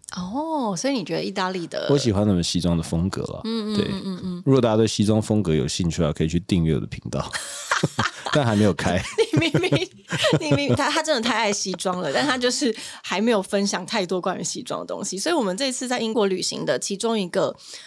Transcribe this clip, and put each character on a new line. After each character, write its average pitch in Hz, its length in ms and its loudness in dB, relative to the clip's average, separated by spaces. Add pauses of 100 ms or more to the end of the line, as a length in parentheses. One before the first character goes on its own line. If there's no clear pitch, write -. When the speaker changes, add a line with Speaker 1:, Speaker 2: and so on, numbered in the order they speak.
(160)
Speaker 1:
哦， 247 600 -2
所 254 140 -2
以 285 40 2
你 226 100 -2
觉 160 120 -4
得 160 60 -2
意 190 80 -4
大 190 220 -2
利 175 160 -6
的 - 240 -4
Speaker 2:
我 143 60 8
喜 127 160 2
欢 104 120 4
他 104 60 4
们 90 100 4
西 85 200 0
装 85 160 2
的 82 40 0
风 85 280 0
格 - 140 -4
啦。 - 200 -8
Speaker 1:
嗯， 220 300 -4
嗯， - 20 -2
Speaker 2:
对。 202 160 2
Speaker 1:
嗯， 190 140 -6
嗯， 185 180 -8
嗯。 180 220 -6
Speaker 2:
如 135 80 4
果 135 60 6
大 117 100 4
家 110 80 4
对 110 100 6
西 - 160 0
装 107 180 4
风 107 220 2
格 82 100 2
有 71 140 2
兴 87 220 -2
趣 85 120 0
的 80 60 4
话， 76 60 0
可 - 100 -2
以 80 60 2
去 87 100 0
订 87 240 2
阅 80 100 4
我 64 60 0
的 50 80 -6
频 - 120 -10 (120)
道。 - 180 -4 (460)
<laughs> - 560 -2
但 147 120 4
还 113 120 2
没 104 80 6
有 98 100 6
开。 90 260 0 (160)
Speaker 1:
<laughs> 440 180 2
你 - 40 4
明 320 220 2
明， 349 300 0 (500)
你 - 160 0
明 285 140 2
明， - 60 4
他， 277 140 2
他 302 140 0
真 302 100 2
的 233 80 0
太 226 140 0
爱 214 160 2
西 196 220 -2
装 180 260 -4
了， 160 120 -2
但 247 140 2
他 262 120 0
就 247 120 0
是 247 240 0 (300)
还 185 160 -2
没 226 120 4
有 196 120 4
分 202 240 0
享 185 180 -4
太 202 200 -2
多 185 140 -2
关 180 200 -2
于 185 40 -6
西 - 200 -6
装 - 160 -6
的 87 80 -10
东 90 160 -6
西。 190 160 -6
所 302 100 -2
以 349 60 2
我 277 80 2
们 185 120 -2
这 269 140 -2
次 254 180 -6
在 247 120 -2
英 220 140 -2
国 214 120 2
旅 190 160 0
行 147 240 -4
的 147 140 2
其 - 160 -4
中 226 240 0
一 185 80 -2
个 165 260 0 (340)